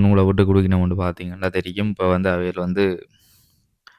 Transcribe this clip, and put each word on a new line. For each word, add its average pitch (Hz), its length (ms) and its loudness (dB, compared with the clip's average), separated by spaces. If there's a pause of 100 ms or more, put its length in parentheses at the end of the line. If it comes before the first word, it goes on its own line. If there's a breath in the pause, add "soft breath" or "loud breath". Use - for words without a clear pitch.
நூலை 101 220 4
விட்டு 98 200 2
குடுக்கினோம்னு 92 520 2
பாத்தீங்கன்னா 90 600 -6
தெரியும். 92 340 -4
இப்ப 92 220 -2
வந்து 92 180 0
அவையில் 90 340 -4
வந்து 92 180 0 (1160 soft breath)